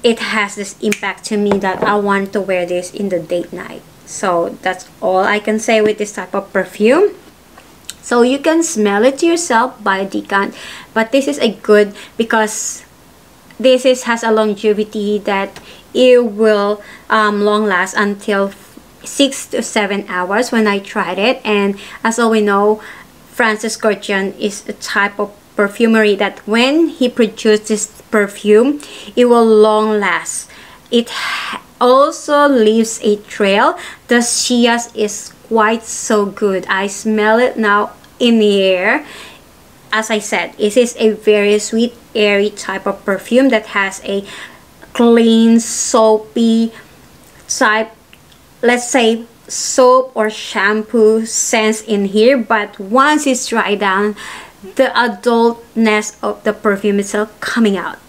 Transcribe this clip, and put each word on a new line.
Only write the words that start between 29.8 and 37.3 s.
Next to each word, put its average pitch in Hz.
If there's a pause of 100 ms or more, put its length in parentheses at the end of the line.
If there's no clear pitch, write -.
last. 175 (420)
It 233
ha-, - (180)
also 285
leaves 226
a 208
trail. 208 (300)
The 240
sheas 240
is 208 (160)
quite 226
so 208
good. 190
I 196
smell 214